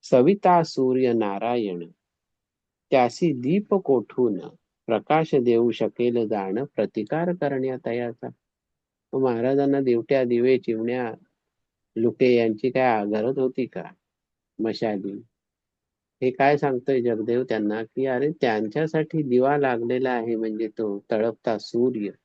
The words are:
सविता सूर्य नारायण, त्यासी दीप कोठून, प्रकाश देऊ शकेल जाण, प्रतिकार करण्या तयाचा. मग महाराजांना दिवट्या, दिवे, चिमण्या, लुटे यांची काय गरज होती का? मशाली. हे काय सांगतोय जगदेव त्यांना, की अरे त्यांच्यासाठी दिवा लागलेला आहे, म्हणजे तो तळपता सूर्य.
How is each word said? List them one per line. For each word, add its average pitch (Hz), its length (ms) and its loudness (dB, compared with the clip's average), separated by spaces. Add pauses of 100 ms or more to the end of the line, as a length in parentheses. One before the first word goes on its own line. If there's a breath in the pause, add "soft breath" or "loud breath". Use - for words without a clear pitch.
सविता 165 580 6
सूर्य 127 500 0
नारायण, 104 680 -2 (1080)
त्यासी 135 420 2
दीप 151 420 -2
कोठून, 123 640 0 (480)
प्रकाश 151 480 0
देऊ 120 360 4
शकेल 117 560 -2
जाण, 104 360 -4 (120)
प्रतिकार 151 680 -2
करण्या 131 440 -4
तयाचा. 120 420 -6 (840)
मग 131 80 0
महाराजांना 135 600 2
दिवट्या, 127 420 2
दिवे, 123 340 2
चिमण्या, 117 540 -4 (840)
लुटे 117 400 2
यांची 113 340 0
काय 123 360 2
गरज 110 340 -2
होती 131 260 -2
का? 90 180 -12 (760)
मशाली. 104 520 -4 (1080)
हे 127 100 2
काय 143 260 4
सांगतोय 131 440 0
जगदेव 117 420 0
त्यांना, 107 400 -2
की 131 220 -4
अरे 135 260 -2 (100)
त्यांच्यासाठी 151 840 -2
दिवा 131 340 2
लागलेला 127 540 0
आहे, 117 240 -2
म्हणजे 110 320 -4
तो 107 300 -4 (140)
तळपता 113 460 -2
सूर्य. 117 540 -2 (140)